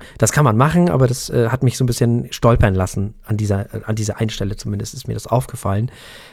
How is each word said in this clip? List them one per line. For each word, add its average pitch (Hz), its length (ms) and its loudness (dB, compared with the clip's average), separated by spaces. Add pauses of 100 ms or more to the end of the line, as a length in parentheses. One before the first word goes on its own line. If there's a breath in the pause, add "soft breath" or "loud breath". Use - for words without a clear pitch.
(180 loud breath)
Das - 140 2
kann 147 120 2
man 110 120 4
machen, 160 340 4
aber 131 180 4
das, - 220 -6
äh, 117 180 2
hat 110 140 -2
mich 127 140 2
so - 60 -4
ein 127 40 2
bisschen 120 460 0
stolpern 113 420 4
lassen. 95 400 -2 (100)
An 107 120 -4
dieser, 101 380 -2
äh, 110 100 -8
an 110 120 -4
dieser 107 220 -4
einen 110 120 -2
Stelle 98 260 -4
zumindest 107 380 -6
ist - 140 -12
mir 113 60 -4
das 107 120 -8
aufgefallen. 113 640 -2 (420 loud breath)